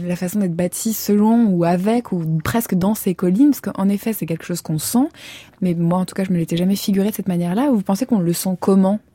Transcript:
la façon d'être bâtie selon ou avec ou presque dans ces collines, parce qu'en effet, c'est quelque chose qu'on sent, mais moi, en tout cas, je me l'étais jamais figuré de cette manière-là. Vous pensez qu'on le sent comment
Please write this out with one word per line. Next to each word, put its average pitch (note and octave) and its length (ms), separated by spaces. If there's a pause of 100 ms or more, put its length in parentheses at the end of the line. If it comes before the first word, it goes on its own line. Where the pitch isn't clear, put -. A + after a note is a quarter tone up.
la F3 80
façon F3+ 240
d'être F3 160
bâtie F3+ 380
selon A3 540
ou F3 180
avec F#3+ 480
ou D#3+ 300
presque A#3 300
dans F#3+ 220
ces F#3 200
collines, G#3 360
parce - 100
qu'en G3 280
effet, G3+ 240
c'est E3 120
quelque D#3+ 200
chose F3 160
qu'on D#3 180
sent, C4 280 (540)
mais F3+ 140
moi, E3+ 240
en F#3 60
tout - 100
cas, G3 80
je F#3+ 80
me F3+ 60
l'étais E3 180
jamais F#3 220
figuré G3+ 320
de G#3+ 60
cette G3 120
manière-là. F3+ 420
Vous A3 120
pensez G3 240
qu'on A3 140
le E3+ 140
sent F#3 260
comment G3 400 (160)